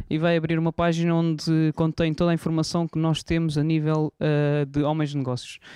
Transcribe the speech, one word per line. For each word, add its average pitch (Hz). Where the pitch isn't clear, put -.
E 156
vai 170
abrir 160
uma 165
página 170
onde 160
contém 160
toda 170
a 165
informação 160
que 160
nós 160
temos 165
a 147
nível, 156
eh, 147
de 143
homens 151
de 147
negócios. 127